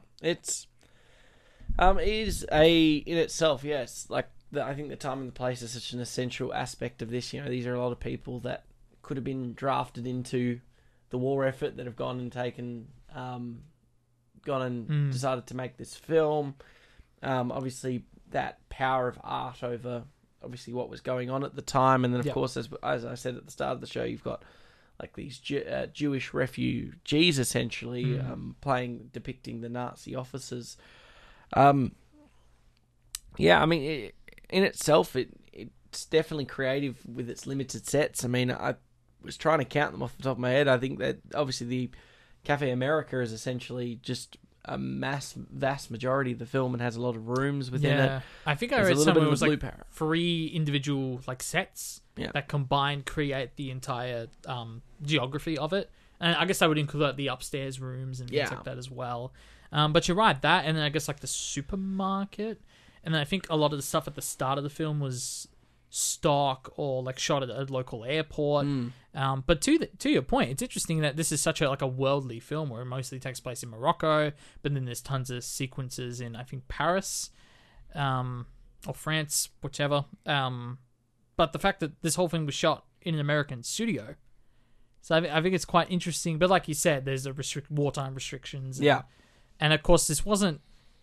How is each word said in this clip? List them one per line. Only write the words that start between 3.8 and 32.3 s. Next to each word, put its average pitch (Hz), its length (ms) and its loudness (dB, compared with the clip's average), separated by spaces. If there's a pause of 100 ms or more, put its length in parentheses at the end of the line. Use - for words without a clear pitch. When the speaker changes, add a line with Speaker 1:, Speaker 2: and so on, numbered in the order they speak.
Speaker 1:
like, 131 180 -2 (240)
the, 139 120 -2
I 135 120 -4
think 143 140 -8
the 143 60 -10
time 135 240 -6
and 131 80 -8
the 120 60 -12
place 127 300 -4
is 117 80 -8
such 123 220 -10
an 123 60 -6
essential 123 540 -4
aspect - 480 -6
of 113 80 -8
this. 123 240 -6
You 135 80 -8
know, 143 80 -6
these 123 160 -2
are 123 80 -2
a 123 80 -2
lot 123 100 -2
of 123 80 -8
people 123 420 -8
that 123 240 -6 (360)
could 139 160 -6
have 127 60 -4
been 131 320 -6
drafted 131 500 -2
into 123 540 -2 (500)
the 123 80 -4
war 135 280 2
effort 131 320 -2
that 123 100 -8
have 117 80 -10
gone 127 240 -4
and 123 120 -8
taken, 120 560 -6 (280)
um, 123 460 -10 (840)
gone 135 160 -2
and 123 280 -4
Speaker 2:
Mm. 147 240 2
Speaker 1:
decided 131 340 0
to 123 80 -10
make 127 220 -8
this - 180 -14
film. 151 600 2 (680)
Um, 127 300 0
obviously, 131 500 -4 (280)
that - 380 -4
power 131 380 0
of 120 160 -6
art 127 400 -8
over, 120 400 -6 (400)
obviously, 120 300 -12
what 123 160 -4
was 123 120 -12
going 127 300 -4
on 135 120 -2
at - 120 -8
the 135 60 -8
time. 131 440 6
And 123 80 2
then, 123 60 2
of - 80 0
Speaker 2:
Yep. 135 80 -2
Speaker 1:
course, 135 220 -2
as, 120 120 -6 (140)
as 127 220 -2
I 127 100 -8
said 123 200 -8
at - 100 -14
the - 60 -20
start 135 220 -4
of 123 80 -8
the 123 60 -12
show, 120 160 -6
you've 120 200 -6
got, - 200 -6 (560)
like, - 160 -12
these - 240 -12
Ju-, 139 240 -4
uh, 131 240 -4
Jewish 139 460 -4
refugees, 139 1040 2
essentially, 123 680 -2
Speaker 2:
Mm. 131 240 0
Speaker 1:
um, - 320 -8
playing, 123 520 -4
depicting 120 480 -10
the 117 80 -8
Nazi 123 440 -8
officers. 127 640 -10 (760)
Um, 139 420 8 (1400)